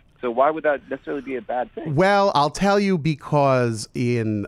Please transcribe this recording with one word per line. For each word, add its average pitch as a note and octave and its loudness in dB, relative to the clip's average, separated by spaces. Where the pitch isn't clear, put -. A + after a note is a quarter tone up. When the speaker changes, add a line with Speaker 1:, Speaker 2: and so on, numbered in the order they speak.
Speaker 1:
So B2 -4
why C3 2
would D#3 -6
that C#3+ -2
necessarily C#3+ -8
be C3 -8
a A#2+ -6
bad A#2+ -6
thing? D#3 -6
Speaker 2:
Well, G3 4
I'll D3 4
tell G3 2
you G3 2
because C3 0
in, A2+ -2